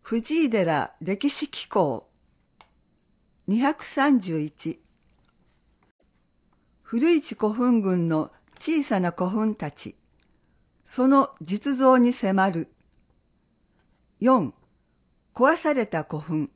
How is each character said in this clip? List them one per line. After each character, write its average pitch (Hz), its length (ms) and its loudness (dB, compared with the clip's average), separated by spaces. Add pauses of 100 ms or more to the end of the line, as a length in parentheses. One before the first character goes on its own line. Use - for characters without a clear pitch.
藤 294 440 -2
井 247 40 0
寺 165 520 0
歴 196 280 -2
史 - 180 -6
紀 - 220 -16
行。 151 380 -2 (1400)
二 214 140 0
百 285 220 -2
三 269 360 2
十 170 200 -4
一。 151 400 -8 (2000)
古 247 340 0
市 277 200 -4
古 214 160 -2
墳 240 300 2
群 180 260 0
の 156 240 -2 (280)
小 302 240 -2
さ 208 160 0
な 180 120 0
古 185 180 -4
墳 214 260 -2
た 151 160 -10
ち。 - 240 -16 (880)
そ 254 240 0
の 269 240 4 (100)
実 208 340 -4
像 254 220 6
に 240 160 4
迫 196 360 0
る。 165 180 -4 (1500)
四、 226 340 2 (800)
壊 294 240 4
さ - 160 0
れ 240 120 0
た 160 180 -6
古 151 160 -8
墳。 156 360 -6